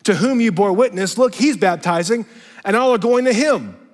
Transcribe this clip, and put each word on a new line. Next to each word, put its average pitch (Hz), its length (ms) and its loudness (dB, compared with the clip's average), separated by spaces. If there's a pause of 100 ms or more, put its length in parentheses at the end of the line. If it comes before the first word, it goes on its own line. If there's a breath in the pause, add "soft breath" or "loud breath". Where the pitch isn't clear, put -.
"'to 196 140 0
whom 233 260 0
you 226 100 0
bore 190 220 0
witness, 196 420 -2
look, 247 180 2
he's 269 220 0
baptizing, 175 680 -2 (380 loud breath)
and 202 120 0
all 254 160 2
are 240 60 2
going 240 260 2
to 254 80 2
him.'" 202 440 -2 (180)